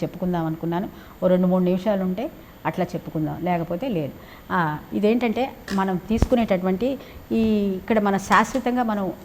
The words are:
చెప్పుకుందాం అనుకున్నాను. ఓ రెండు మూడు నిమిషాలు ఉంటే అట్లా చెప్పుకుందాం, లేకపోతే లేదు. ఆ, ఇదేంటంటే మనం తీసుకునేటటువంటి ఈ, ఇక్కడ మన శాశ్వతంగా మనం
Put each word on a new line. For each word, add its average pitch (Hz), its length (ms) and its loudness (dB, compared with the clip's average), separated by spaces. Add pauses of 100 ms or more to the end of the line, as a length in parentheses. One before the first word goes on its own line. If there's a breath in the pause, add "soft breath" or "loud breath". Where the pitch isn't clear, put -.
చెప్పుకుందాం 175 420 -2
అనుకున్నాను. 165 440 -2 (340 loud breath)
ఓ 185 40 2
రెండు 185 200 6
మూడు 185 160 4
నిమిషాలు 185 400 2
ఉంటే 185 280 -2 (340 loud breath)
అట్లా 170 200 0
చెప్పుకుందాం, 156 560 -4
లేకపోతే 175 460 -2
లేదు. 160 240 -2 (400 loud breath)
ఆ, 160 260 0 (160)
ఇదేంటంటే 233 580 2 (220)
మనం 196 220 2
తీసుకునేటటువంటి 220 1040 0 (340 loud breath)
ఈ, 214 440 2
ఇక్కడ 220 240 0
మన 202 180 2
శాశ్వతంగా 240 680 2
మనం 202 280 -2 (140)